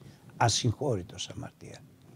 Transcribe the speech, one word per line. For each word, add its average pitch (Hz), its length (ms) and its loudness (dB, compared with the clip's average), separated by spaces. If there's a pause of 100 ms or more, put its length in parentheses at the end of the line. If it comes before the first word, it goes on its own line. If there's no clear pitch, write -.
(380)
Ασυγχώρητος 117 920 2
αμαρτία. - 480 -14 (380)